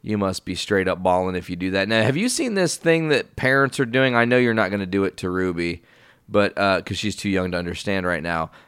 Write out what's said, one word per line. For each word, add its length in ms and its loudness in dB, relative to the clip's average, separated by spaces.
You 140 -4
must 300 -2
be 80 -6
straight 340 0
up 140 -2
balling 340 2
if 140 -8
you 60 -6
do 160 -4
that. 160 0
Now, 140 2
have 140 2
you 140 -2
seen 240 -4
this 220 0
thing 320 0
that 280 0
parents 420 0
are 60 2
doing? 320 2
I 80 4
know 140 4
you're 160 4
not 160 2
gonna 160 -2
do 180 2
it 140 -4
to 100 -4
Ruby, 540 -2
but, 300 2
uh, 240 2
'cause 160 -6
she's 200 -4
too 120 -4
young 220 0
to 80 -2
understand 480 -4
right 160 -2
now. 280 -4